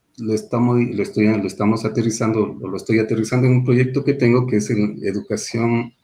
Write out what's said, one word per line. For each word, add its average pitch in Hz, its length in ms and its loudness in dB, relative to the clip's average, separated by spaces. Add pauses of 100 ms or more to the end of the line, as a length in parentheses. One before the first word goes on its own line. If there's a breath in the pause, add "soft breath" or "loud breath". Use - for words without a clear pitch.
(180)
lo 110 160 -2
estamos, 123 460 0
lo 104 220 -2
estoy, 107 240 0
lo 104 200 2
estamos 107 380 0
aterrizando, 110 760 -2
o 95 80 -8
lo 95 80 -6
estoy 110 220 0
aterrizando 110 480 0
en 127 80 4
un 127 100 2
proyecto 127 400 2
que 135 100 2
tengo, 123 320 2
que 110 100 0
es 104 140 -2
en 104 320 -2
Educación 113 1000 -4